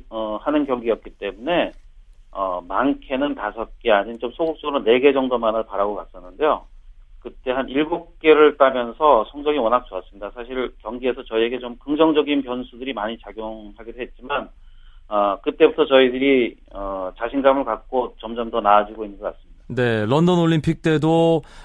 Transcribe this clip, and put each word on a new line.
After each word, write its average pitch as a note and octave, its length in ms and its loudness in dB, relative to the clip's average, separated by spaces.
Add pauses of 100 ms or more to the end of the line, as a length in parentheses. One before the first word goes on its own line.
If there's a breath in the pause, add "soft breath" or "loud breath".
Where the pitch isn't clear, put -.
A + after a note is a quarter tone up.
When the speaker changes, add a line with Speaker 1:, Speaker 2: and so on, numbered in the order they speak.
Speaker 1:
어, A2 320 -6
하는 D3 240 0
경기였기 A#2 540 -4
때문에, A2 520 -4 (600)
어, F#2 360 -6
많게는 C3+ 680 -4
다섯 G#2+ 340 -8 (100)
개 A#2 120 -2
아닌 G#2+ 280 2
좀 B2 140 -6
소극적으로 D3+ 500 -4
네 A#2 160 4
개 C#3 140 6
정도만을 A#2 540 0
바라고 G2+ 280 -2
갔었는데요. F#2+ 680 -4 (560)
그때 - 300 -10
한 B2+ 180 -4
일곱 D#3 500 -4
개를 D3+ 380 6
따면서 B2+ 760 4
성적이 D3 260 -4
워낙 A#2+ 300 0
좋았습니다. G2+ 480 -12
사실 B2 380 -8 (100)
경기에서 B2 400 -6
저희에게 A#2 360 -2
좀 B2 180 -12
긍정적인 D3 640 0
변수들이 B2 500 -10
많이 A2 260 -6
작용하기도 A2 840 -14
했지만, B2 480 -10 (580)
어, G2+ 340 0
그때부터 D#3 460 2
저희들이, C3 680 4 (160)
어, F#2+ 440 -8
자신감을 C3+ 460 2
갖고 A#2+ 560 -4
점점 A#2 320 -8
더 A#2 80 -2
나아지고 G#2 460 2
있는 G2+ 120 -14
것 F#2+ 160 -8
같습니다. - 120 -20 (220)
Speaker 2:
네, A#2 380 0
런던 E3 320 4
올림픽 E3 460 0
때도 D#3+ 580 2 (240 soft breath)